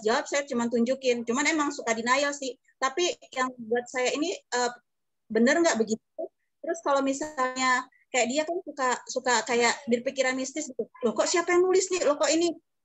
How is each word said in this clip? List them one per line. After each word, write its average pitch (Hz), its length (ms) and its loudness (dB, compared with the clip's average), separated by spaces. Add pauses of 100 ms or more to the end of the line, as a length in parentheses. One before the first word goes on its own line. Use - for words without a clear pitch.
jawab, 269 240 2
saya 285 160 -2
cuma 240 240 -2
tunjukin. 240 560 0
Cuman 285 240 0
emang 302 240 0
suka 233 160 -4
denial 247 400 2
sih. 269 240 -8 (240)
Tapi 269 400 0 (160)
yang 262 240 0
buat 240 320 -2
saya 254 240 -2
ini, 311 160 -2
eh, 247 400 -2 (560)
bener 240 320 4
nggak 330 160 4
begitu? 220 480 -4 (400)
Terus - 240 -4
kalau 277 160 2
misalnya 262 800 -2 (320)
kayak 240 160 4
dia 294 160 0
kan 339 160 -4
suka, 262 260 -2 (220)
suka 247 320 0
kayak 240 320 2 (160)
berpikiran 262 480 0
mistis 262 320 -6
gitu. - 160 -8 (160)
"Loh, 220 100 0
kok - 140 2
siapa 349 240 0
yang 359 160 6
nulis 370 240 2
nih? 349 160 0
Loh, 294 80 4
kok 294 160 0
ini?" 330 240 2 (300)